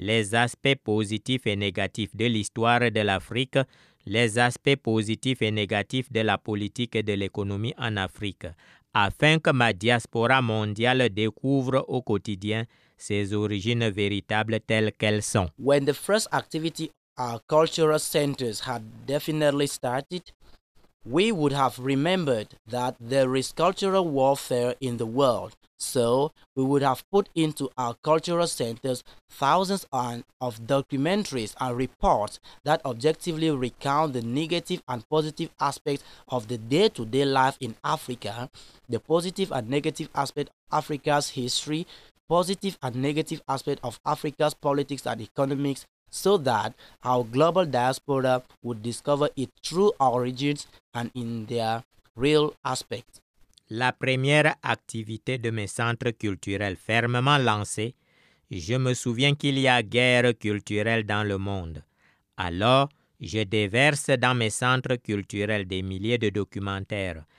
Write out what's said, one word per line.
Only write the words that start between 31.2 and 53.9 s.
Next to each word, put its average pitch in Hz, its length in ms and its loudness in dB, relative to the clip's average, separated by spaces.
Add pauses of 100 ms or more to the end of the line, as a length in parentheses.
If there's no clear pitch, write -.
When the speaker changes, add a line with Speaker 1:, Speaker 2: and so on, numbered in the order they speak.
Speaker 2:
and 123 160 -4
reports 131 640 0 (240)
that 156 180 2
objectively 156 640 0
recount 139 640 0
the 123 100 -4
negative 165 680 -4
and 123 180 -8
positive 156 500 -2
aspects 143 460 -4 (240)
of 113 220 -4
the 123 80 -6
day-to-day 127 640 0
life 135 380 2
in 120 200 -8
Africa, 127 680 -6 (400)
the 117 100 -2
positive 175 540 -2
and 113 160 -4
negative 147 440 -4
aspect 143 360 -4
of - 300 -6
Africa's 147 500 -2
history, 147 580 -4 (400)
positive 180 560 0
and 123 140 -4
negative 147 500 -2
aspect 139 340 -4
of 120 240 -8
Africa's 151 480 0
politics 139 540 -2
and 117 140 -4
economics, 139 640 -2 (240)
so - 280 2
that 117 360 2 (300)
our 127 200 4
global 160 420 6
diaspora 127 760 2 (220)
would 117 180 -6
discover 139 540 0
its 123 160 -4 (100)
true 190 380 4
origins 127 680 0 (260)
and 120 200 -6
in 117 340 -6
their 113 360 -2 (320)
real 147 380 4 (100)
aspects. - 580 -8 (480)
Speaker 1:
La 120 220 0